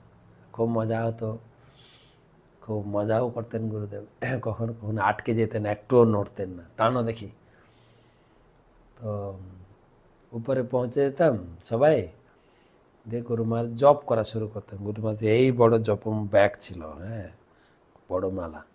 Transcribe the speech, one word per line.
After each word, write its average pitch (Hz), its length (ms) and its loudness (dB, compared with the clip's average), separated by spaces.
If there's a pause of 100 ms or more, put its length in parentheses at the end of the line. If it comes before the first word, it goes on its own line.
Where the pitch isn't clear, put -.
(540)
খুব 117 160 0
মজা 113 360 -2
হতো, 113 320 -6 (1200)
খুব 107 260 -6
মজাও 110 420 0
করতেন 113 400 -8
গুরুদেব। 104 340 -8 (380)
কখনো 113 320 -4
কখনো 110 280 -6
আটকে 107 340 0
যেতেন, 110 300 0
একটুও 117 380 4
নড়তেন 101 460 0
না, 87 140 -16 (140)
"টানো 117 260 2
দেখি।" 113 260 -6 (1700)
তো 101 360 -8 (920)
উপরে 123 320 -2
পৌঁছে 127 380 0
যেতাম 139 360 2 (280)
সবাই, 123 420 4 (1000)
দিয়ে 117 120 -6
গুরু 117 220 -2
মহারাজ 117 320 -2
জপ 143 300 6
করা 113 180 0
শুরু 107 240 -6
করতেন। 101 320 -12
গুরু 104 220 -6
মহারাজ 107 220 -4
এই 123 280 6
বড় 117 280 6
জপ 107 280 0
ব্যাগ 107 440 4 (100)
ছিল, 90 220 -14
হ্যাঁ, 90 460 -12 (800)
বড় 92 200 -2
মালা। 85 340 -8 (120)